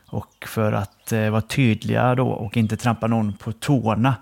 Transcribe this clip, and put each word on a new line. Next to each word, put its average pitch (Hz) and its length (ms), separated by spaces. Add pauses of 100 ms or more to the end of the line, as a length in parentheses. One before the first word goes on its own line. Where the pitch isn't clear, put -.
Och - 400
för 107 260
att, - 400
eh, 107 180
vara 110 100
tydliga 117 760
då 123 140
och 117 280
inte 110 200
trampa 113 300
någon 113 260
på 110 200
tårna 117 680